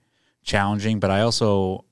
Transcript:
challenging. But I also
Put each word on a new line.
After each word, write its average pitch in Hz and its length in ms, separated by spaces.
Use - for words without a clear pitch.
challenging. 104 560
But 95 120
I 98 100
also 101 720